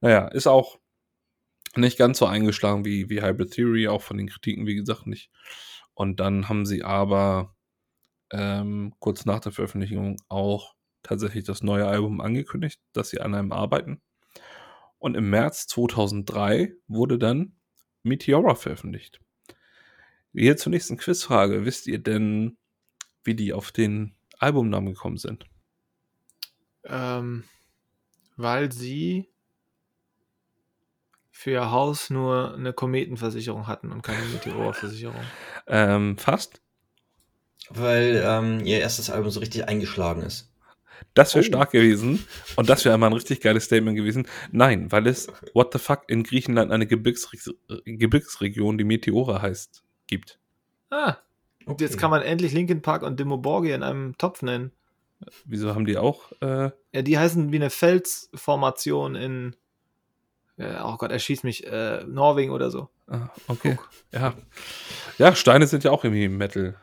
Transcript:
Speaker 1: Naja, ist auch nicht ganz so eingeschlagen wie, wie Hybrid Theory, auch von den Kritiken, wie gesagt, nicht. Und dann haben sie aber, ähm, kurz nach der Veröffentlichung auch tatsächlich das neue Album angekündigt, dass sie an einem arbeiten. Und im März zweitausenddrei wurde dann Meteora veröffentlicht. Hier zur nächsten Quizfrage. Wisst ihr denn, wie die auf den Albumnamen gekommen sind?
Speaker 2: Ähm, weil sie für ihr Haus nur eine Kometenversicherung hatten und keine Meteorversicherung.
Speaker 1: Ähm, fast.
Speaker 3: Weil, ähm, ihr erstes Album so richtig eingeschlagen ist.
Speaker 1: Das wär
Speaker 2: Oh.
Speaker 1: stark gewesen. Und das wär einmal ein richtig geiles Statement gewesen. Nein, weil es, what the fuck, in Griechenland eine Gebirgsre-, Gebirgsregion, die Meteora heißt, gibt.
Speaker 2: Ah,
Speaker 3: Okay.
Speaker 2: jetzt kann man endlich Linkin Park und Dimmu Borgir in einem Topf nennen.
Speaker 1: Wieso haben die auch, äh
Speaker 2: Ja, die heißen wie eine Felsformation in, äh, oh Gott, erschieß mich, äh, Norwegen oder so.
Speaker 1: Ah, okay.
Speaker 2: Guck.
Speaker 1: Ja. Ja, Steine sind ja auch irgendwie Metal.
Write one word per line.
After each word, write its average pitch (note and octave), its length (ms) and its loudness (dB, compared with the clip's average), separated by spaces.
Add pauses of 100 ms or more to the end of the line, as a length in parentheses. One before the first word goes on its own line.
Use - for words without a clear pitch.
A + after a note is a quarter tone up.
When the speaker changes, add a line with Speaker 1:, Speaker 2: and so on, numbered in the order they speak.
Speaker 1:
Naja, G#2+ 280 4
ist - 180 0
auch C3 320 6 (960)
nicht B2 200 2
ganz B2 220 4
so A#2+ 80 4
eingeschlagen G#2 580 0
wie, G2+ 240 -4
wie G#2 140 -4
Hybrid F#2+ 300 -2
Theory, A2+ 360 0
auch G#2 140 -2
von G2+ 160 -10
den G2+ 100 -6
Kritiken, G#2 380 -8
wie G#2 80 -2
gesagt, G#2 320 -6
nicht. G#2 240 -12 (640)
Und G2 260 -4
dann G2 300 0
haben G#2 160 -2
sie G2+ 180 -4
aber, G2 720 0 (760)
ähm, G2+ 680 -6
kurz - 260 -4
nach A2 160 -2
der G#2 120 -8
Veröffentlichung G2 640 -6 (120)
auch G2 460 -4 (280)
tatsächlich G#2 420 -6
das G2 180 -8
neue G2+ 240 0
Album G2+ 340 -2
angekündigt, C#3 600 -6 (120)
dass - 180 -6
sie - 100 -8
an G2+ 140 -4
einem G2 180 -4
arbeiten. - 480 -4 (1000)
Und - 180 -4
im G2+ 140 0
März A#2 360 0
zweitausenddrei G#2 1080 0 (120)
wurde A#2+ 320 0
dann B2+ 380 0 (480)
Meteora C#3 500 2
veröffentlicht. - 640 -12 (1120)
Hier C3+ 240 6
zur - 140 -4
nächsten E3 260 -2
Quizfrage. G2+ 680 0
Wisst C3 240 -6
ihr G#2+ 100 -4
denn, G#2+ 580 -2 (680)
wie A#2 100 0
die G#2+ 180 -4
auf - 200 -8
den G#2+ 420 -2 (240)
Albumnamen A2 540 0
gekommen - 240 -10
sind? - 300 -12 (1400)
Speaker 2:
Ähm, B2 600 -6 (920)
weil B2+ 360 -2
sie D3+ 560 -6 (2000)
für - 200 -8
ihr B2 200 -2
Haus C#3+ 400 0
nur C3 440 -2
eine B2+ 180 -8
Kometenversicherung A#2 960 -4
hatten A2 240 -10
und A#2 120 -12
keine A2 240 -6
Meteorversicherung. A2+ 920 -8 (460)
Speaker 1:
Ähm, G#2 520 4
fast. - 420 -2 (1120)
Speaker 3:
Weil, A#2+ 540 2
ähm, A2 400 0
ihr G#2+ 160 2
erstes A2+ 300 -4
Album G#2 200 -2
so G2+ 100 -6
richtig A2 280 -6
eingeschlagen F2+ 540 -4
ist. - 260 -10 (640)
Speaker 1:
Das - 200 8
wär D3 60 8
Speaker 2:
Oh. - 40 8
Speaker 1:
stark C#3+ 280 2
gewesen. A2+ 520 6 (320)
Und A#2 120 2
das C3 160 6
wär A2+ 100 6
einmal A2 160 6
ein A2 40 2
richtig A2+ 260 -2
geiles A2 240 4
Statement A2 320 4
gewesen. G#2+ 300 -2 (260)
Nein, A#2 400 4
weil G#2+ 140 6
es, B2 220 0 (240)
what B2 200 4
the C3 60 -2
fuck, - 280 -2
in A#2 160 0
Griechenland A#2 480 0
eine A2 160 2
Gebirgsre-, A#2 680 -4 (300)
Gebirgsregion, A2 920 0
die G#2+ 60 0
Meteora A2 580 0
heißt, - 400 -8 (240)
gibt. - 320 -8 (520)
Speaker 2:
Ah, C#4 260 -2 (500)
Speaker 3:
Okay. C#3+ 180 -2
Speaker 2:
jetzt C3+ 140 -4
kann D#3+ 120 2
man D#3 120 4
endlich E3 300 0
Linkin E3+ 300 0
Park D#3 200 -2
und C#3+ 160 -6
Dimmu C#3 200 -2
Borgir D3+ 360 0
in C3+ 80 -6
einem C3+ 360 -6
Topf F#3 240 -4
nennen. B2 280 -6 (760)
Speaker 1:
Wieso G#2 300 -4
haben G#2+ 120 0
die G#2 100 0
auch, B2 440 0
äh C3+ 300 -2 (220)
Speaker 2:
Ja, C3+ 100 -2
die D3 160 4
heißen D#3+ 340 4
wie D3+ 40 0
eine D3 140 0
Felsformation C#3+ 1400 0
in, B2+ 420 -8 (1000)
äh, G#2 260 -10
oh A2+ 140 -8
Gott, - 160 -6
erschieß B2 320 -4
mich, A#2+ 220 -6
äh, A2 380 -6
Norwegen C#3 480 2
oder C3 180 -2
so. C3 180 -10 (180)
Speaker 1:
Ah, B2 220 -8 (200)
okay. C3 280 -2
Speaker 2:
Guck. - 140 -14 (220)
Speaker 1:
Ja. B2 220 -4 (840)
Ja, F3 180 10
Steine D3 320 8
sind C#3+ 160 0
ja C#3+ 80 6
auch C#3+ 120 0
irgendwie G#2 240 2
Metal. G2 540 -4